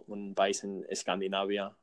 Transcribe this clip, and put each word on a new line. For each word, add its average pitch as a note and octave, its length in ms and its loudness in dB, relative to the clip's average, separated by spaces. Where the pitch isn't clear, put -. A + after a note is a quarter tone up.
un G2+ 260 -6
país G2 300 4
en G2 260 -4
Escandinavia, G2 920 0